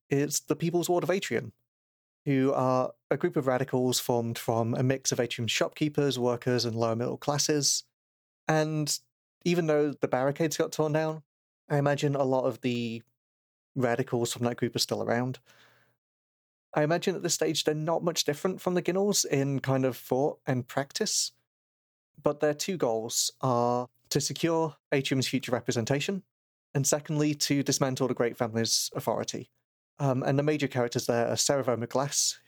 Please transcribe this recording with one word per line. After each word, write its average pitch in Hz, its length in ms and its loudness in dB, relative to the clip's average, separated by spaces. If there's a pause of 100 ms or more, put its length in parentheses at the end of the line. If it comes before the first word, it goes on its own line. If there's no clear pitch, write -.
is 143 320 0
the - 140 -2
People's 165 340 -2
Ward 175 140 2
of 151 80 -2
Atrium, 127 420 -4 (760)
who 135 260 2
are 131 380 2 (180)
a 147 60 2
group 165 220 0
of 131 100 0
radicals 127 540 0
formed 117 360 0
from 117 380 0
a 139 80 2
mix 131 300 0
of 127 60 -4
Atrium's 120 300 -2
shopkeepers, 147 680 0
workers, 120 460 0
and 113 100 -4
lower 113 180 0
middle 123 220 -2
classes. 143 680 0 (640)
And 156 500 0 (460)
even 175 220 2
though 147 260 4
the 135 160 -2
barricades 143 480 0
got 160 160 -2
torn 156 180 0
down, 156 320 -2 (460)
I 147 80 2
imagine 143 380 2
a 139 100 2
lot 131 180 2
of 120 160 -2
the 117 420 -4 (720)
radicals 120 580 0
from 120 120 -4
that 120 120 0
group 117 180 -2
are - 40 0
still 107 220 0
around. 120 380 -2 (1300)
I 151 100 2
imagine 170 320 0
at - 80 -8
this 170 100 0
stage 160 300 0
they're 156 100 2
not 156 300 -2
much 165 220 -2
different 185 340 -2
from 185 140 -2
the 180 80 2
Ginnels 190 420 0
in 139 380 0
kind 131 240 2
of 127 100 0
thought 135 500 -2
and 127 220 -2
practice, - 640 -2 (920)
but 147 200 0
their 151 120 4
two 180 220 -2
goals 113 640 0
are 120 480 2 (220)
to 147 100 2
secure 160 560 -2 (160)
Atrium's 135 380 0
future 127 240 -2
representation, 139 720 0 (500)
and 139 120 0
secondly, 151 500 2
to 143 280 0
dismantle 131 460 0
the 123 40 0
Great 120 220 0
Family's 113 580 0
authority. - 560 -4 (500)
Um, 135 220 0
and 139 160 2
the 143 60 2
major 147 240 0
characters 120 400 -2
there 117 200 2
are 117 60 0
Cerevo 127 420 0
McGlass, 127 600 -2 (120)